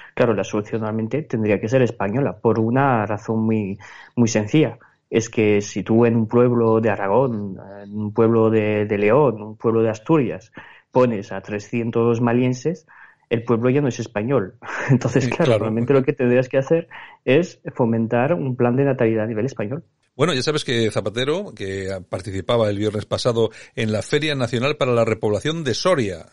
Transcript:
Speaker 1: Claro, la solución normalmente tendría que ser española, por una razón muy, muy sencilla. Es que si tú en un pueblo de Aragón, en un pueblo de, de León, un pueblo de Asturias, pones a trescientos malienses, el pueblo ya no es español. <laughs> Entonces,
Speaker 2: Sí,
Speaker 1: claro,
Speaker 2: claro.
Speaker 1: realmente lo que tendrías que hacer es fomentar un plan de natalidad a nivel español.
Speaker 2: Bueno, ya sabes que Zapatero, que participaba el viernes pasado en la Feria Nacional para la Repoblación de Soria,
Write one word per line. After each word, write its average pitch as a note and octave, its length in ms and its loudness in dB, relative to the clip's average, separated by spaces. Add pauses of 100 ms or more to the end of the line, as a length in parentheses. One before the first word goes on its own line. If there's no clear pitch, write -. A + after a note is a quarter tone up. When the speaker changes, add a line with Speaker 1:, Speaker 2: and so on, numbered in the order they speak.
(160)
Speaker 1:
Claro, A#2 180 2
la G2 100 0
solución G#2+ 380 -4
normalmente A2 400 -4
tendría G#2+ 400 0
que A2 80 -4
ser C3 140 4
española, A2 580 -2
por A#2 180 2
una A#2 460 2
razón A2 400 -4
muy, G#2+ 320 -2 (380)
muy A#2 140 4
sencilla. A2+ 500 0 (320)
Es A2 180 0
que G#2 320 2
si G2+ 220 -8
tú A#2 240 4
en A#2 80 2
un A2+ 120 0
pueblo A#2 540 4
de A2+ 80 2
Aragón, G2+ 680 0 (260)
en G2+ 120 -14
un G#2+ 180 -4
pueblo A2+ 360 4
de, G#2+ 360 2
de G#2+ 120 -2
León, G#2+ 460 4
un A2 140 -14
pueblo A2+ 260 2
de A2+ 80 2
Asturias, A2+ 600 -2 (400)
pones A#2 400 0
a F#2+ 100 -6
trescientos A#2 800 -2
malienses, B2+ 680 -2 (420)
el A#2 140 -2
pueblo A#2+ 260 0
ya C#3 120 2
no C#3 80 0
es A2+ 100 -6
español. G#2+ 560 -2 (180)
<laughs> - 160 -8
Entonces, C3 360 2
Speaker 2:
Sí, A#2+ 40 -2
Speaker 1:
claro, D#3+ 220 0
Speaker 2:
claro. A2 140 4
Speaker 1:
realmente A2+ 280 0
lo C3 80 6
que D3 120 0
tendrías B2+ 360 2
que C#3 80 -2
hacer E3 300 0 (380)
es D#3+ 360 2 (140)
fomentar A#2 580 0
un C#3+ 220 -4
plan A#2+ 200 0
de C#3 100 2
natalidad A2+ 400 0
a - 20 -6
nivel A2 180 -4
español. C3 380 -8 (320)
Speaker 2:
Bueno, D#3+ 180 0
ya B2+ 80 -2
sabes D3+ 240 -2
que A#2 240 0
Zapatero, B2 640 -4
que G2 420 -8 (140)
participaba G#2 600 -2
el G2+ 80 -4
viernes G#2 260 -2
pasado A2+ 460 0 (240)
en A2+ 160 -2
la G#2 100 -2
Feria D3+ 320 -2
Nacional B2+ 420 -2
para B2+ 160 0
la A#2 140 4
Repoblación A2 580 -2
de A#2+ 120 -2
Soria, A2 580 -2